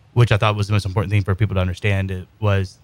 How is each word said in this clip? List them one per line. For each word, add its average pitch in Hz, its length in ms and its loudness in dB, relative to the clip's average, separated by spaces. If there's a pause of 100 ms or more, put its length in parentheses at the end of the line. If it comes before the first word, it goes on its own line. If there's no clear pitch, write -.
(140)
which 117 180 4
I 107 60 2
thought 107 180 2
was 101 120 -4
the 107 60 -2
most 101 120 0
important 95 260 -4
thing 104 120 2
for 98 100 0
people 98 220 -2
to 95 40 0
understand, 95 520 -2
it 90 160 -10 (120)
was 98 440 0